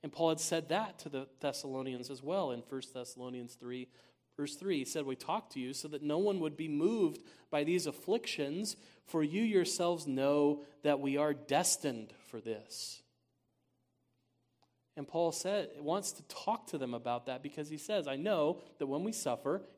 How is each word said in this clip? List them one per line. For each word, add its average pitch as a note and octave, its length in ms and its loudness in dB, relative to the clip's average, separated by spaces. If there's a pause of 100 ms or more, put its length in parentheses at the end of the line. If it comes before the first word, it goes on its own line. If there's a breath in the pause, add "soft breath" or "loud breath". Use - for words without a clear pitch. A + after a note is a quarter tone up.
And D3 80 -6
Paul E3 180 2
had D#3+ 100 2
said D#3+ 300 0
that G3 300 -2
to D#3 100 -10
the C3+ 180 -6 (120)
Thessalonians C3 720 -4
as C3 100 -10
well D#3+ 300 0
in A#2+ 100 -4
First C3 320 -10
Thessalonians B2 640 -10
three, B2 320 -10 (500 soft breath)
verse D3 180 -4
three. F#3 220 0
He C3 80 -2
said, D3+ 180 -4
"We C3+ 120 -2
talk F#3+ 360 -4
to C#3 80 -6
you B2+ 140 -4
so - 140 -8
that D3+ 160 -8
no D3+ 160 2
one G3 220 2
would D3+ 140 -2
be D#3+ 120 -4
moved D#3+ 540 4 (280 loud breath)
by D3 140 2
these E3+ 240 2
afflictions, F3+ 880 -2 (320 loud breath)
for D#3+ 160 2
you D#3+ 180 2
yourselves F3 640 4
know C#3+ 560 6 (220 loud breath)
that C#3+ 160 6
we C#3 180 2
are D3 160 4
destined C#3 800 0 (160)
for A2+ 100 -10
this." - 640 -8 (1900)
And C#3+ 120 -8
Paul E3 240 2
said, F#3 380 0 (100)
wants E3+ 320 0
to - 120 -12
talk - 440 -4
to E3 100 -4
them B2+ 160 -2
about A#2+ 320 -2
that C3 160 -4
because D3 280 -8
he D#3 80 -8
says, F3+ 300 -2
"I C#3 80 -2
know D#3+ 460 2 (160 loud breath)
that C#3 80 0
when C#3 180 0
we A3 80 0
suffer, D#3 520 0 (140 loud breath)